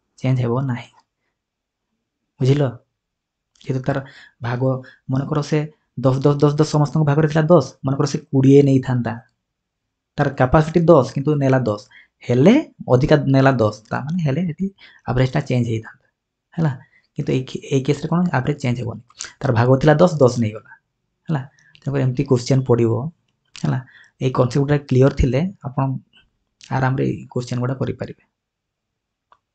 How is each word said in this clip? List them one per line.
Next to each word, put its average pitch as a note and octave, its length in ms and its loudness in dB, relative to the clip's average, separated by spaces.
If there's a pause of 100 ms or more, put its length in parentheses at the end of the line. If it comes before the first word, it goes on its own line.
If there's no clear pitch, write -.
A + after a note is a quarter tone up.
(160)
change C3 240 -2
ହେବ A#2+ 200 -2
ନାହିଁ। B2 300 -8 (1500)
ବୁଝିଲ? C3+ 300 2 (880)
ଯେହେତୁ C3 240 -6
ତାର C#3 200 -4 (380)
ଭାଗ, B2+ 400 -4 (280)
ମନେକର C3+ 320 -4
ସେ D3+ 320 -4 (260)
ଦଶ, C3 180 2
ଦଶ, C#3+ 180 2
ଦଶ, D3 180 4
ଦଶ D3+ 140 2
ସମସ୍ତଙ୍କ D3+ 380 0
ଭାଗରେ D3 220 2
ଥିଲା D#3+ 140 0
ଦଶ, D#3 240 4 (180)
ମନେକର C3+ 220 -2
ସେ - 120 -6
କୋଡ଼ିଏ C3+ 440 6
ନେଇଥାନ୍ତା। B2+ 580 0 (1000)
ତାର C#3+ 160 0
capacity D#3+ 500 2
ଦଶ D#3 280 4
କିନ୍ତୁ C#3+ 220 -4
ନେଲା C3+ 240 2
ଦଶ, G#2+ 240 -4 (420)
ହେଲେ C3+ 300 4 (340)
ଅଧିକା C#3+ 280 4 (100)
ନେଲା C3+ 260 4
ଦଶ, A2 240 0 (120)
ତା B2 120 -8
ମାନେ D3+ 220 -6
ହେଲେ D3+ 260 -2
ଏଠି F3+ 180 -6 (420)
ଆଭରେଜଟା B2+ 320 0
change B2 280 -2
ହେଇଥାନ୍ତା, A2 380 -8 (480)
ହେଲା। D#3 180 0 (460)
କିନ୍ତୁ D3+ 140 -6
ଏଇ C3 120 -2
ଖେ-, - 200 -12
ଏଇ C3+ 180 -2
କେସରେ C#3+ 260 -4
କ'ଣ, E3 120 0 (120)
average B2+ 260 -2
change B2 220 -4
ହେବନି। A2 220 -10 (360)
ତାର - 140 -4
ଭାଗ A#2+ 160 2 (100)
ଥିଲା D3+ 160 4
ଦଶ, E3+ 220 4
ଦଶ B2 220 4
ନେଇଗଲା, A2 340 -6 (560)
ହେଲା। C#3+ 140 -2 (300)
ତେଣୁକରି C#3 300 -4
ଏମିତି C3 220 -2
question C3 400 0
ପଡ଼ିବ, A#2 280 2 (640)
ହେଲା। C#3 220 -4 (420)
ଏଇ C3 100 -2
concept B2+ 320 0
ଗୁଡ଼ା C#3+ 160 0
clear C3+ 360 2
ଥିଲେ B2+ 260 0 (240)
ଆପଣ C3+ 200 -4 (840)
ଆରାମରେ C3 360 -2
ଏଇ B2+ 200 -6
question B2 340 -6
ଗୁଡ଼ା B2 140 -4
କରିପାରିବେ, - 480 -8 (1300)